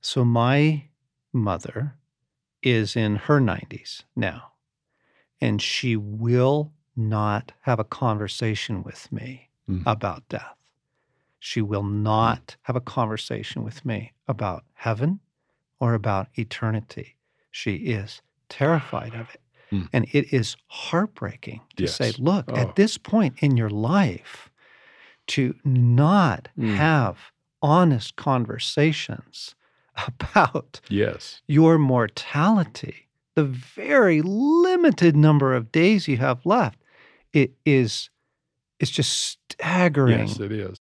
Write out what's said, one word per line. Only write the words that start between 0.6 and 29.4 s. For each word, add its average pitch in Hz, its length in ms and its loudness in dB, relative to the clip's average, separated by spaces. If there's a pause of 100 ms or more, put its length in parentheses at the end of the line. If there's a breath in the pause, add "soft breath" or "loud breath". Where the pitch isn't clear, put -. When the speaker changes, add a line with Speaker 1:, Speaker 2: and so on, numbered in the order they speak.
Speaker 1:
mother 117 640 -6 (640)
is 113 340 0
in 107 200 0
her 143 240 2
nineties - 640 -4 (120)
now, 113 360 -8 (880)
and 107 220 -2
she - 340 -4
will 123 800 -2 (220)
not 107 680 -4
have 120 180 -2
a - 40 -2
conversation 107 1000 -6
with - 280 -16
me 127 380 -12 (200)
Speaker 2:
Mm. 92 160 -4
Speaker 1:
about 107 440 -4
death. - 260 -12 (840)
She - 220 -6
will 101 220 -4
not 107 640 0
Speaker 2:
Mm. - 160 -20
Speaker 1:
have 123 140 -6
a 123 40 -4
conversation 110 840 -6
with - 200 -14
me 117 280 -6 (140)
about 104 360 -6 (120)
heaven 131 440 -2 (600)
or 117 140 0
about 101 420 -2
eternity. - 840 -6 (340)
She - 240 -6
is 107 460 -8 (260)
terrified 139 680 -2
of 117 200 -14
it. - 80 -20 (320 loud breath)
Speaker 2:
Mm. 95 180 -4
Speaker 1:
And - 220 2
it 143 200 0
is 120 220 -2 (120)
heartbreaking - 920 -6 (160)
to - 120 -4
say, - 200 -2
Speaker 2:
Yes. 113 120 -4
Speaker 1:
Look, 165 280 0
Speaker 2:
Oh. - 80 -6
Speaker 1:
at 123 220 -2
this 214 200 2
point 202 420 0
in 139 180 4
your 113 120 0
life, 110 800 -2 (800 soft breath)
to 127 260 -2 (120)
not 131 840 4 (100)
Speaker 2:
Mm. 110 200 0
Speaker 1:
have 139 400 2 (440)
honest 151 540 2
conversations - 1400 -4 (440)